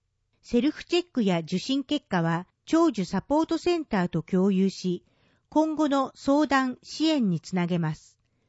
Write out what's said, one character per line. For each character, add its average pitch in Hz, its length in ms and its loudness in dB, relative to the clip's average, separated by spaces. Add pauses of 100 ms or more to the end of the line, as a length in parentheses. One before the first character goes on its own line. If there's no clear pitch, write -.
(400)
セ - 200 0
ル 269 100 2
フ - 160 -8
チ 339 120 0
ェ 349 40 2
ッ 349 100 -14
ク 240 120 0
や 175 160 2
受 165 180 -4
診 269 240 -2
結 - 240 -4
果 180 160 -2
は 165 240 -2 (180)
長 330 280 2
寿 190 120 -4
サ 185 180 -4
ポ 302 200 0
ー 330 40 -4
ト 339 120 -2
セ 349 180 0
ン 320 80 -4
タ 190 200 0
ー 180 40 0
と 160 140 -4
共 196 300 0
有 190 180 2
し、 185 340 -6 (440)
今 311 260 2
後 294 140 0
の 269 260 0
相 285 320 2
談、 262 360 0
支 - 240 -4
援 285 240 2
に 165 100 -2
つ - 160 -8
な 175 100 0
げ 175 120 -2
ま 156 160 -2
す。 - 240 -20 (300)